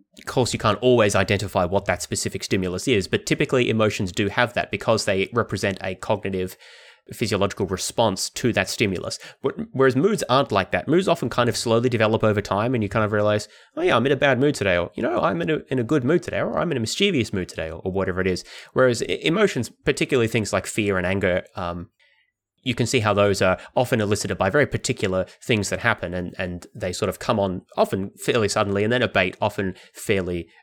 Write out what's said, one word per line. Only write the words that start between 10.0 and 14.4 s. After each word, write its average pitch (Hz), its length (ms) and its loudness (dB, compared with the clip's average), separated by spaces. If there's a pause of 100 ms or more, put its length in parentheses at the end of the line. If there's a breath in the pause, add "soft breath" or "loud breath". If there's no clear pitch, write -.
aren't 127 240 2
like 95 180 2
that. 92 160 -2
Moods 185 220 2
often 160 200 0
kind 120 200 0
of 110 80 0
slowly 117 320 2
develop 110 340 2
over 107 180 2
time, 107 340 0
and 110 80 0
you 98 60 0
kind 110 160 0
of 101 60 0
realize, 107 380 2 (280 soft breath)
"Oh 320 60 -4
yeah, 359 140 2
I'm 117 100 2
in 143 60 4
a 135 40 0
bad 131 220 2
mood 143 160 2